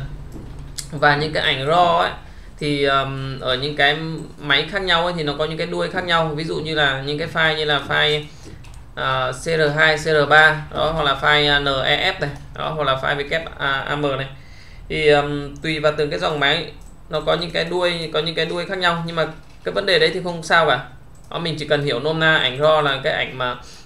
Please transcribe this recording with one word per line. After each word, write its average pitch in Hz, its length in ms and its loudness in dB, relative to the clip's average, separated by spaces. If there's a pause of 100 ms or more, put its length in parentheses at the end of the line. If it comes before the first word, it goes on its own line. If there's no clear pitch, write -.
(920)
Và 147 240 4
những 151 180 -2
cái 156 100 0
ảnh 135 240 0
raw 170 300 4
ấy, 185 140 2 (480)
thì, 147 240 0
ừm, 135 560 0
ở 127 160 0
những 143 200 -4
cái 143 220 4 (420)
máy 147 320 2
khác 196 100 -2
nhau 175 240 2
ấy, 180 120 0
thì 156 60 -2
nó 147 140 -2
có 156 80 0
những 160 120 -6
cái 170 100 -4
đuôi 175 220 -2
khác 180 140 -4
nhau. 165 320 2
Ví 151 80 -4
dụ 165 120 -4
như 156 200 -4
là 139 300 2
những 147 140 -4
cái 165 140 -4
file 160 240 2
như 156 80 -2
là 143 240 0
file, 151 340 2 (720)
à, 131 360 -2
C 131 120 -10
R 160 340 2
hai, 156 200 4
C - 20 -2
R 156 300 2
ba, 151 320 8 (120)
đó, 147 180 0
hoặc 160 120 0
là 139 180 2
file, 147 300 4
à, 143 80 4
N 143 60 -2
E 139 480 2
F - 60 -8
này, 147 100 -2 (260)
đó, 147 200 -4
hoặc 151 80 -2
là 135 120 2
file 143 220 -2
W 147 220 -2 (180)
A 139 380 -2
M 143 220 0
này. 135 100 -6 (640)
Thì, 156 180 2
ừm, 143 500 2
tùy 156 220 -4
vào 151 180 2
từng 151 120 0
cái 160 100 -4
dòng 165 200 -2
máy, 143 320 2 (380)
nó 156 120 -2
có 156 120 0
những 165 180 -2
cái 165 120 0
đuôi, 170 500 -2
có 156 60 2
những 160 160 -2
cái 165 100 0
đuôi 170 200 -4
khác 196 120 -6
nhau. 170 280 0
Nhưng 165 100 -6
mà 156 120 0 (360)
cái 175 100 -4
vấn 196 120 -2
đề 180 140 4
đấy 160 140 4
thì 185 100 -4
không 170 200 -6
sao 165 220 4
cả. 139 140 4 (520)
Đó, - 80 -6
mình 165 200 -2
chỉ 147 60 -6
cần 143 200 2
hiểu 123 140 0
nôm 160 200 0
na 160 180 6
ảnh 127 220 0
RAW 156 220 6
là 139 220 2
cái 156 100 0
ảnh 127 240 -4
mà 123 180 -2 (300)